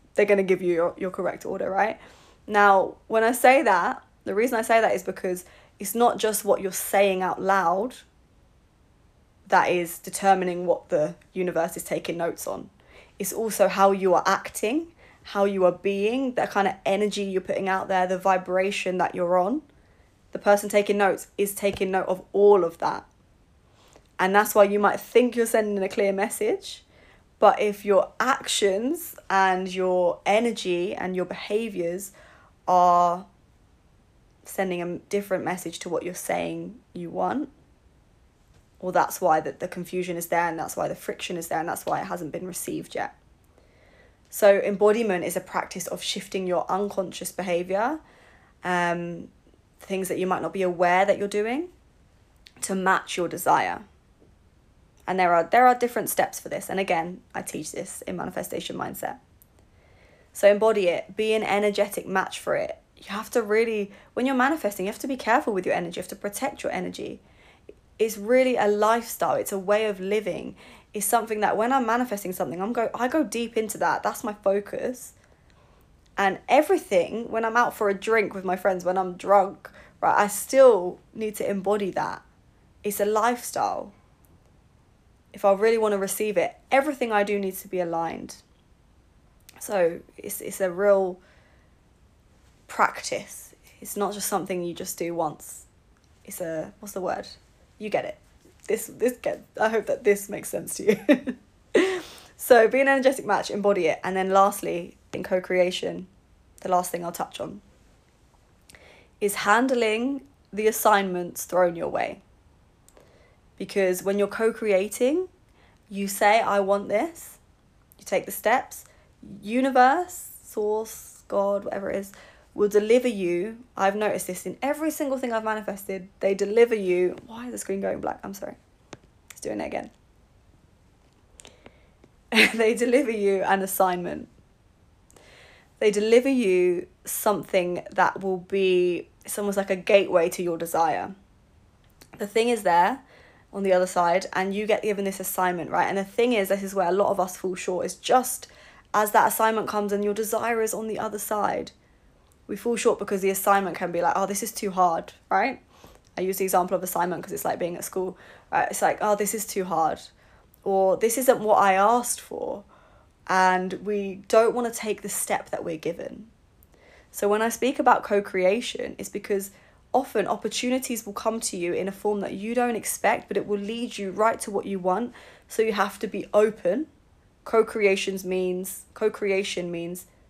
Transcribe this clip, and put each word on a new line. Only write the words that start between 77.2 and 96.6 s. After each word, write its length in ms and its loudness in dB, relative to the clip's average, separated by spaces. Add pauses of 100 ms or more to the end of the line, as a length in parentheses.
when 140 -2
I'm 120 0
out 180 2
for 160 0
a 40 0
drink 380 0
with 120 -10
my 120 -2
friends, 280 0
when 120 0
I'm 180 -2
drunk, 560 2 (300)
right, 160 2
I 120 4
still 680 4 (140)
need 240 -8
to 120 -4
embody 420 -2
that. 320 -4 (600)
It's 180 -4
a 40 0
lifestyle. 880 -2 (1400)
If 120 -4
I 80 8
really 260 4
wanna 200 2
receive 380 -2
it, 200 0 (140)
everything 400 2
I 140 2
do 140 -2
needs 240 -6
to 60 -18
be 120 -4
aligned. 560 -6 (1200)
So 420 0 (160)
it's, 240 -12
it's 200 -10
a 100 0
real 480 2 (1500)
practice. 840 -4 (260)
It's 160 -12
not 160 -2
just 160 -6
something 340 -4
you 120 -6
just 220 -12
do 180 -6
once. 500 -6 (600)
It's 160 -12
a, 380 -8